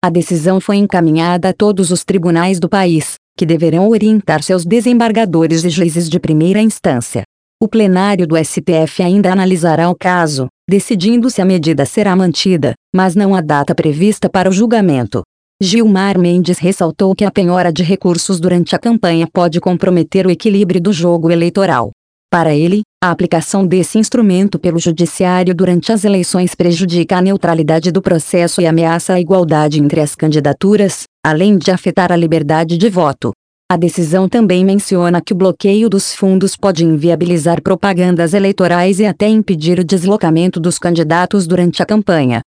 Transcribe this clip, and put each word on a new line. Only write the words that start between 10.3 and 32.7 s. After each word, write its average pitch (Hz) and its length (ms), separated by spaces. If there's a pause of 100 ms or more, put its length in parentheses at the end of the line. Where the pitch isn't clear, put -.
decidindo 220 640
se 233 100
a 185 60
medida 160 400
será 208 300
mantida, 175 580 (220)
mas 185 200
não 196 200
há 185 60
data 147 340
prevista 165 520
para 185 220
o - 20
julgamento. 180 720 (400)
Gilmar 196 560
Mendes 175 400
ressaltou 185 560
que 208 120
a 190 60
penhora 180 400
de 160 120
recursos 180 560
durante 175 360
a 165 40
campanha 175 520
pode 175 280
comprometer 180 680
o 185 60
equilíbrio 190 500
do 185 100
jogo 170 380
eleitoral. 170 640 (380)
Para 160 240
ele, 170 280 (200)
a 180 80
aplicação 175 560
desse 180 320
instrumento 202 640
pelo 170 200
judiciário 180 760
durante 180 380
as 202 100
eleições 185 500
prejudica 175 640
a 180 40
neutralidade 165 680
do 180 120
processo 170 580
e 175 80
ameaça 165 460
a 180 80
igualdade 156 580
entre 147 220
as 147 120
candidaturas, 156 880 (220)
além 175 320
de 165 140
afetar 180 400
a 175 60
liberdade 165 600